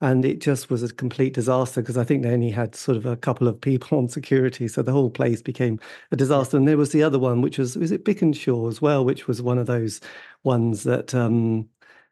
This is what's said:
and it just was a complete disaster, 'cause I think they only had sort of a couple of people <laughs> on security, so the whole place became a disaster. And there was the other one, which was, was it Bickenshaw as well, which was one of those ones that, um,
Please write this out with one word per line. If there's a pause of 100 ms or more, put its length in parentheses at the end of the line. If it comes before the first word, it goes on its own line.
and
it
just
was
a
complete
disaster,
'cause
I
think
they
only
had
sort
of
a
couple
of
people
<laughs>
on
security,
so
the
whole
place
became (320)
a
disaster.
And
there
was
the
other
one,
which
was,
was
it
Bickenshaw
as
well,
which
was
one
of
those (420)
ones
that,
um, (420)